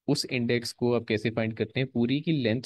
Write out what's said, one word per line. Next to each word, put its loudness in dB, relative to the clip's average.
उस 2
इंडेक्स 0
को 0
आप 0
कैसे 0
फाइंड -2
करते -2
हैं, -2
पूरी 0
की -2
लेंथ 2